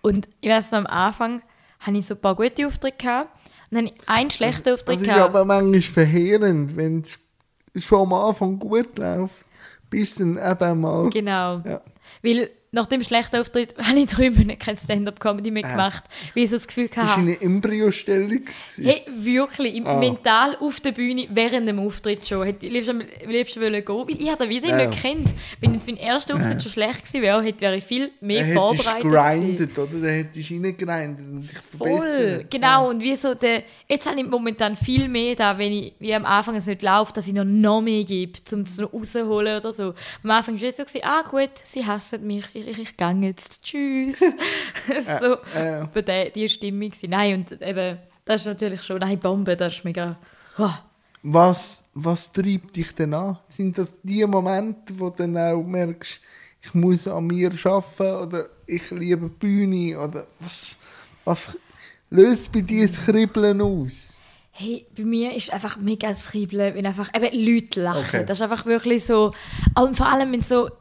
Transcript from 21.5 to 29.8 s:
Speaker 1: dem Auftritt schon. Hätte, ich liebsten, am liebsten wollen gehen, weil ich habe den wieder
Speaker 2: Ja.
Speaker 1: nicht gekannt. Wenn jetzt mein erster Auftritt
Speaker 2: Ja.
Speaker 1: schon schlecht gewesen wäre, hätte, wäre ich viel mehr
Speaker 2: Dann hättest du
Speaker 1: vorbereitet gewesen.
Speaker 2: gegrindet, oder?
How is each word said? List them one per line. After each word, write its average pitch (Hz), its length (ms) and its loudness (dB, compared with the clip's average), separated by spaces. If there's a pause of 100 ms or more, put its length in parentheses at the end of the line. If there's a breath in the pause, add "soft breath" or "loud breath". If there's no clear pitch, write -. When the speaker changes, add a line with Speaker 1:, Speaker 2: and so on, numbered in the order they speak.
Speaker 1:
dem 202 100 -2
Auftritt 202 480 -4
schon. 190 200 -2
Hätte, 196 180 -6
ich - 80 -8
liebsten, 233 300 -2
am - 280 -14
liebsten 240 300 -2
wollen 208 240 0
gehen, 202 100 -4 (140)
weil 302 140 -6
ich 311 80 0
habe 302 160 -2
den - 20 -6
wieder 247 220 -2
Speaker 2:
Ja. 262 160 4
Speaker 1:
nicht - 160 -4
gekannt. 294 320 0 (260 loud breath)
Wenn 233 140 4
jetzt 226 120 -6
mein 233 120 -8
erster 277 360 -2
Auftritt - 200 0
Speaker 2:
Ja. - 60 -4
Speaker 1:
schon 208 120 -8
schlecht 220 320 -2
gewesen 277 160 -4
wäre, 214 220 4
hätte, 220 180 -4
wäre 190 160 0
ich 196 80 -6
viel 247 260 -4 (120)
mehr 202 180 0
Speaker 2:
Dann 156 80 2
hättest 170 80 4
du 226 280 4
Speaker 1:
vorbereitet 226 180 -2
gewesen. 156 560 4
Speaker 2:
gegrindet, 156 200 -2
oder? 147 220 -4